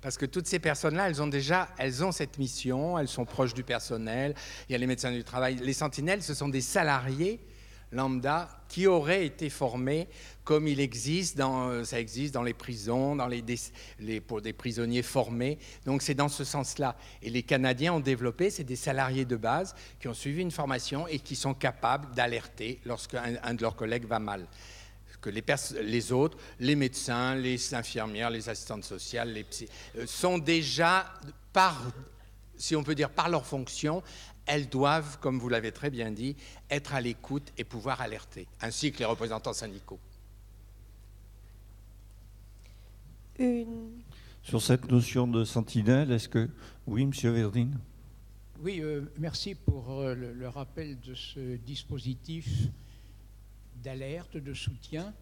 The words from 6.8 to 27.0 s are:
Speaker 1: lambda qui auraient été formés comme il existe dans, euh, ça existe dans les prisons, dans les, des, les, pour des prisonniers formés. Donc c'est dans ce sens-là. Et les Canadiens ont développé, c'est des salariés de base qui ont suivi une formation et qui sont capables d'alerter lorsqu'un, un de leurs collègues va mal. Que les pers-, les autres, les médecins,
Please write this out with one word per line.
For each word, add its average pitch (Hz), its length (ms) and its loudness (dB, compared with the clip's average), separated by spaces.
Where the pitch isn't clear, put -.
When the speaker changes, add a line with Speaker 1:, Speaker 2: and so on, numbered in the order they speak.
Speaker 1:
lambda 131 580 2
qui 185 180 4
auraient 175 380 6
été 147 240 -2
formés 135 580 0
comme 156 240 6
il 139 120 2
existe 139 580 0
dans, 131 320 4
euh, 120 140 0
ça 117 160 -2
existe 120 340 -4
dans 127 80 0
les 120 140 0
prisons, 123 600 0
dans 127 120 0
les, 120 160 -2
des, 117 160 -2
les, 107 200 -2
pour 107 220 -4
des 110 100 -4
prisonniers 120 520 0
formés. 123 560 0
Donc 139 160 2
c'est 143 140 0
dans 143 120 6
ce 143 160 -2
sens-là. 135 520 -2
Et 110 80 -6
les 120 140 0
Canadiens 131 500 4
ont 160 60 2
développé, 131 500 2
c'est 175 140 -6
des 127 120 -4
salariés 131 500 2
de 120 100 0
base 127 400 0
qui - 80 -6
ont 117 80 -4
suivi 147 260 -4
une 175 100 0
formation 139 560 -2
et 156 120 -2
qui - 160 -6
sont 135 180 0
capables 135 600 0
d'alerter 120 680 0
lorsqu'un, 120 400 -4
un 120 100 -2
de 110 80 -2
leurs 113 140 0
collègues 117 300 -2
va 110 140 2
mal. 101 280 -4
Que 110 80 -4
les 107 140 -4
pers-, - 380 0
les 110 300 0
autres, 143 260 4
les 131 160 4
médecins, 127 600 0